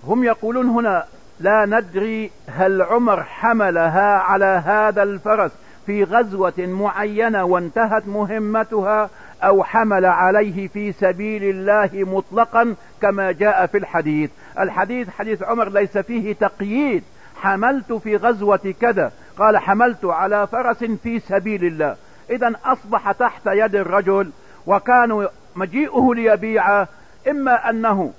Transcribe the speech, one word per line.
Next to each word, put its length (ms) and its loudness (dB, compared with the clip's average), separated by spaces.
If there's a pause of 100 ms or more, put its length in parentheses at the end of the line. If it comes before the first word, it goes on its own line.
هم 160 0
يقولون 460 0
هنا: 360 0 (340)
"لا 260 4
ندري 680 -4 (160)
هل 340 0
عمر 420 2
حملها 920 2
على 480 2
هذا 380 2
الفرس 480 0 (340)
في 180 0
غزوة 540 0
معينة 840 -2
وانتهت 640 0
مهمتها 1000 -2 (340)
أو 200 4
حمل 420 2
عليه 600 2
في 240 -8
سبيل 520 -4
الله 500 0
مطلقا 840 0 (260)
كما 300 0
جاء 340 2
في 120 -2
الحديث". 520 -2 (300)
الحديث 500 -4
حديث 340 -6
عمر 260 -2
ليس 280 0
فيه 360 -4
تقييد، 720 -2 (320)
"حملت 580 -2
في 240 -2
غزوة 640 0
كذا"، 300 0 (260)
قال: 200 4
"حملت 480 0
على 420 0
فرس 360 -4
في 360 -6
سبيل 460 -4
الله". 300 -2 (340)
إذن 260 -2 (100)
أصبح 460 -2
تحت 360 -2
يد 280 0
الرجل، 560 0 (360)
وكان 600 2 (280)
مجيئه 600 0
ليبيع 720 2 (420)
إما 420 0
أنه 500 -2